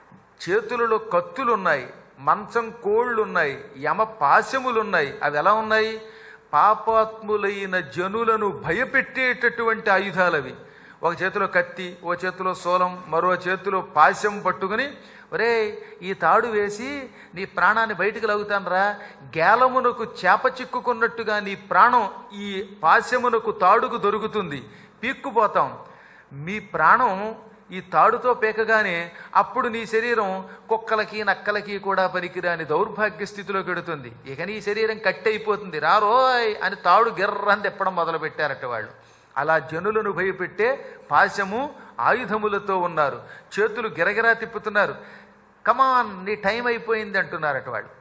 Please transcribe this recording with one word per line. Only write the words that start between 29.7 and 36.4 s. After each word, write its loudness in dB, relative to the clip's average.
శరీరం 0
కుక్కలకి 0
నక్కలకి -2
కూడా 0
పనికిరాని -4
దౌర్భాగ్య -2
స్థితిలోకి -6
వెడుతుంది. -8
ఇక -10
నీ -8
శరీరం -2
కట్టయిపోతుంది, -2
రారోయ్" 4